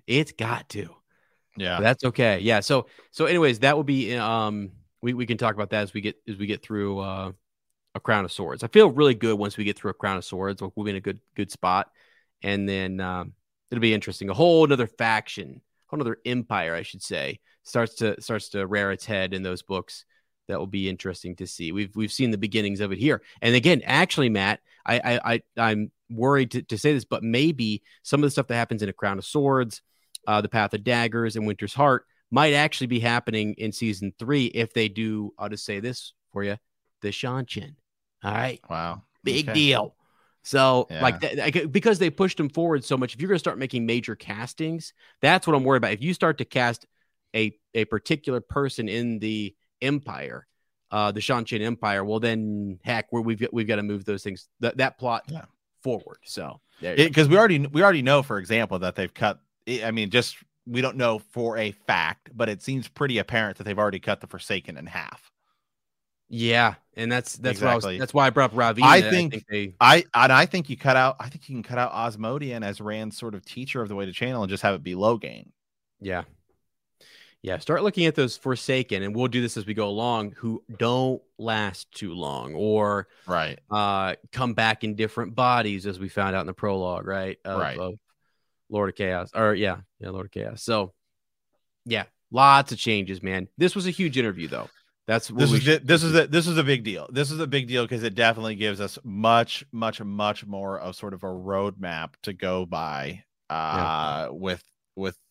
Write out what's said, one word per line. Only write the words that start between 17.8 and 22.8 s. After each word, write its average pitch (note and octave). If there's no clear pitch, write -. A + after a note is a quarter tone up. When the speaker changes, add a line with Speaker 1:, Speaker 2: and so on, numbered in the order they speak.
Speaker 1:
to, A2
starts -
to G2
rear G2+
its F#2
head F#2+
in F#2+
those F#2
books. -
That F#2+
will G2
be G2
interesting F#2
to F2+
see. E2
We've, G2
we've G#2+
seen B2
the G#2
beginnings G2+